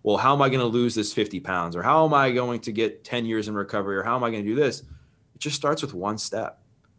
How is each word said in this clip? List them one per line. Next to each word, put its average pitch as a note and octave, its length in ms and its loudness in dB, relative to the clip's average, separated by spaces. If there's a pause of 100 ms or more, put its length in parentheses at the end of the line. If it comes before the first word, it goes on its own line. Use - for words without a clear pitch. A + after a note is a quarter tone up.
"Well, G#2 140 4
how B2+ 160 4
am C#3+ 80 4
I C3+ 80 6
gonna B2+ 160 2
lose A#2+ 280 2
this G#2+ 200 -2
fifty G2+ 260 -2
pounds? F2 340 -2
Or F2 100 -4
how D#3 220 6
am D3+ 80 4
I C3+ 180 4
going A#2+ 300 -2
to A2+ 120 -8
get G#2+ 320 -2
ten A#2+ 200 -4
years A2 220 -2
in G#2+ 80 -6
recovery? G2+ 400 -2
Or F#2+ 80 -2
how A#2+ 140 0
am A#2+ 80 0
I A#2 60 0
gonna G#2+ 120 -4
do G#2+ 120 -2
this?" C#3 260 0
It - 580 -20
just D3+ 160 -4
starts D3+ 260 -2
with B2+ 120 -6
one G2+ 240 -4
step. - 420 -6 (400)